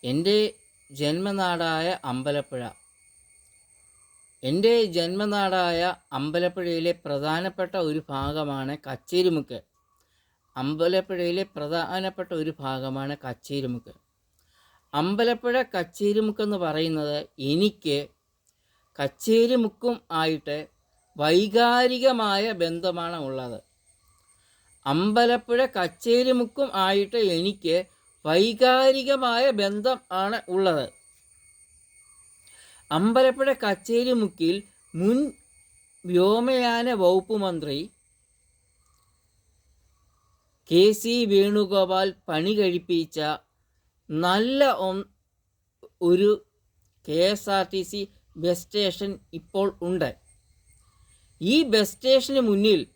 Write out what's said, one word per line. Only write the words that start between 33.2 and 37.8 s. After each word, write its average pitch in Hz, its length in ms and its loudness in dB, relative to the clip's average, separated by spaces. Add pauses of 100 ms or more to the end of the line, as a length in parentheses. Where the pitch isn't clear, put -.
കച്ചേരിമുക്കിൽ 214 920 0 (380)
മുൻ 202 240 2 (840)
വ്യോമയാന 233 840 2 (160)
വകുപ്പ് 185 420 2
മന്ത്രി 151 360 -4 (3000)